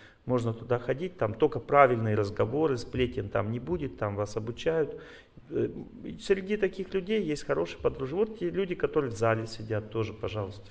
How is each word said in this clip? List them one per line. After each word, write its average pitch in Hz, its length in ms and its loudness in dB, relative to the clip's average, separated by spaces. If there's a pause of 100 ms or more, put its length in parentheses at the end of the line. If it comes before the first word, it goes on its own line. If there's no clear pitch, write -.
(240)
Можно 117 280 2
туда - 260 0
ходить, 160 380 -4
там 104 180 0
только 147 240 4
правильные 120 560 6
разговоры, 110 640 2
сплетен 120 520 -2
там 104 220 0
не 123 80 -4
будет, 147 400 -4
там 104 160 -2
вас 101 220 -2
обучают. 139 640 0 (520)
Э, 120 180 0 (500)
среди 196 380 0
таких 190 380 -2
людей 202 260 0
есть 151 240 -2
хорошие 160 340 -2
подружки. 131 360 -2
Вот 214 240 0
те 175 100 -2
люди, 180 240 -2
которые 151 380 0
в 107 40 -6
зале 113 300 4
сидят, 110 460 -6
тоже, 107 220 -2
пожалуйста. 98 580 -6